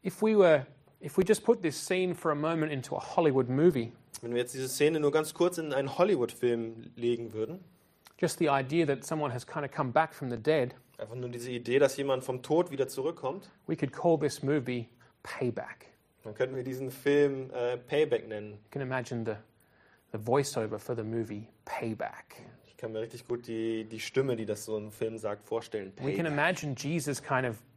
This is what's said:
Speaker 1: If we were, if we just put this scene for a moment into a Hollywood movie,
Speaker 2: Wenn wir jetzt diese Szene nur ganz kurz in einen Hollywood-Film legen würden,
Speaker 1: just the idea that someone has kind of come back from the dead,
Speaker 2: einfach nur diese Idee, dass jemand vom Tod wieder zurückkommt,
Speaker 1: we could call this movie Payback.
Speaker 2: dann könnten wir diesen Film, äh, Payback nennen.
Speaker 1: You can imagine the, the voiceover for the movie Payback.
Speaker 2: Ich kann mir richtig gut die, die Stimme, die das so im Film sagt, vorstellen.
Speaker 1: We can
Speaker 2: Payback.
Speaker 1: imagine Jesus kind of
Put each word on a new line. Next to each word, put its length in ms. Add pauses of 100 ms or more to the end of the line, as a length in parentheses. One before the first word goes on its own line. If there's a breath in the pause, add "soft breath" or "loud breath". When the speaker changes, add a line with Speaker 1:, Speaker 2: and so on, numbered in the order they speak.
Speaker 1:
If 180
we 160
were, 300 (340)
if 160
we 60
just 200
put 200
this 120
scene 380
for 180
a 40
moment 360
into 240
a 40 (160)
Hollywood 340
movie, 420 (300)
Speaker 2:
Wenn 100
wir 80
jetzt 140
diese 160
Szene 300
nur 120
ganz 220
kurz 240
in 160
einen 240
Hollywood-Film 1000
legen 380
würden, 260 (600)
Speaker 1:
just 200
the 100
idea 360
that 180
someone 300
has 120
kind 200
of 60
come 200
back 220
from 160
the 80
dead, 360 (240)
Speaker 2:
einfach 180
nur 140
diese 220
Idee, 280
dass 180
jemand 260
vom 180
Tod 300
wieder 160
zurückkommt, 600 (180)
Speaker 1:
we 80
could 160
call 280
this 220
movie 460 (360 soft breath)
Payback. 640 (360)
Speaker 2:
dann 100
könnten 220
wir 80
diesen 280
Film, 600
äh, 260
Payback 500
nennen. 260
Speaker 1:
You 40 (140)
can 100
imagine 440
the, 80 (840 soft breath)
the 80
voiceover 540
for 160
the 80
movie 440 (180)
Payback. 680 (320)
Speaker 2:
Ich 100
kann 160
mir 80
richtig 260
gut 200
die, 380
die 140
Stimme, 360
die 100
das 200
so 120
im 140
Film 260
sagt, 300
vorstellen. 500
Speaker 1:
We 160
can 120
Speaker 2:
Payback. 60
Speaker 1:
imagine 460
Jesus 440
kind 240
of 120 (200)